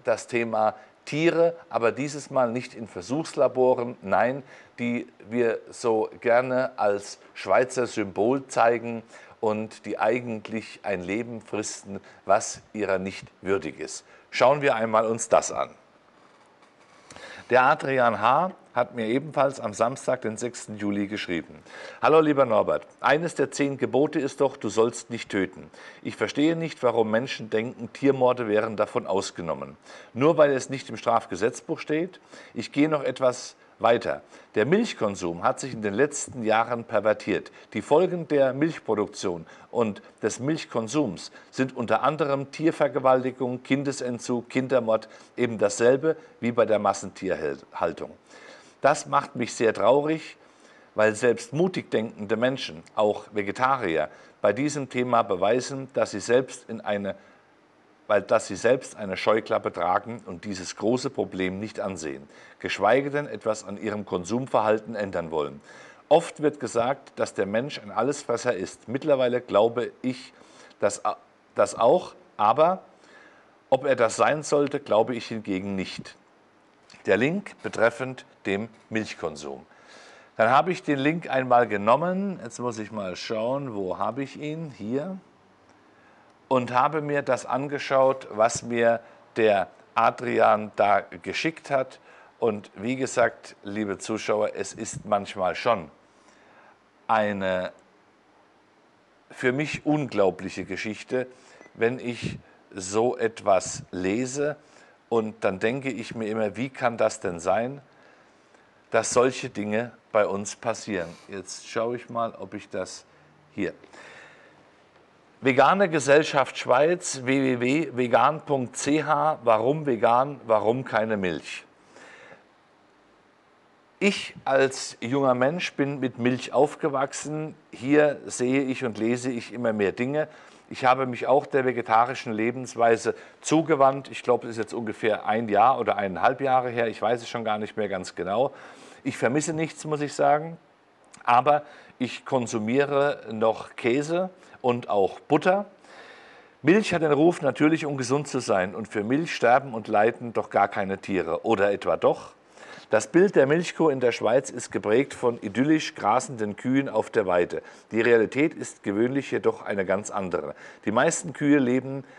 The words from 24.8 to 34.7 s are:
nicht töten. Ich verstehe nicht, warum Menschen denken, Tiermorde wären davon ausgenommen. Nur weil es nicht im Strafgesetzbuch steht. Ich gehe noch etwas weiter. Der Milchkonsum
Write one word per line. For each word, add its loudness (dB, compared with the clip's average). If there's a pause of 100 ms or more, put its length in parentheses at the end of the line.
nicht -10
töten. -2 (300)
Ich -10
verstehe 0
nicht, -6
warum 2
Menschen -2
denken, -4
Tiermorde 2
wären 2
davon -2
ausgenommen. -4 (360)
Nur 4
weil 6
es -2
nicht -10
im -10
Strafgesetzbuch -2
steht. -4 (340)
Ich -8
gehe 2
noch 0
etwas -2 (240)
weiter. 2 (340)
Der 4
Milchkonsum -2